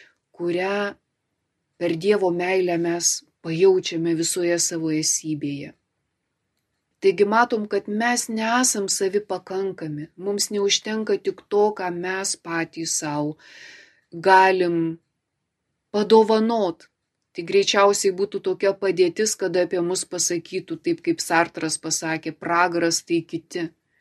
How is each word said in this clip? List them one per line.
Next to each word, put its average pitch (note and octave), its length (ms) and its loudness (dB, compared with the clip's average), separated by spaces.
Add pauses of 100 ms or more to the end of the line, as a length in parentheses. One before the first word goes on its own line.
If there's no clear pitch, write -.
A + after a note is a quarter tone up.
(360)
kurią F#3+ 600 -4 (840)
per E3+ 160 -2
Dievo F#3+ 360 2
meilę F3 460 0
mes E3+ 440 -2 (160)
pajaučiame E3+ 840 2
visoje E3+ 400 0
savo D#3+ 320 -2
esybėje. D3 800 -4 (1300)
Taigi G3 220 4
matom, A3 400 2
kad G3+ 220 -4
mes A#3 420 -2
nesam A3+ 560 0
savi G3 400 -2
pakankami, F3+ 800 -6 (140)
mums G3+ 340 -4
neužtenka G#3 680 -2
tik F#3+ 300 -6
to, G#3 160 2 (100)
ką F#3+ 160 -6
mes F#3 460 -6
patys E3 640 -6
sau D3+ 380 -4 (760)
galim F#3 640 4 (1160)
padovanot. A3 920 4 (440)
Tai F3 180 -10
greičiausiai G3+ 640 4
būtų F#3+ 320 -4
tokia F#3+ 320 0
padėtis, F#3 560 2
kada F3+ 320 0
apie F3 160 -2
mus F3+ 240 -2
pasakytų, F3 720 -6
taip E3 240 -4
kaip E3 220 -2
Sartras E3 560 0
pasakė, D#3+ 580 -6
„Pragaras E3+ 640 0
tai E3+ 200 -2
kiti.“ E3 500 -10 (300)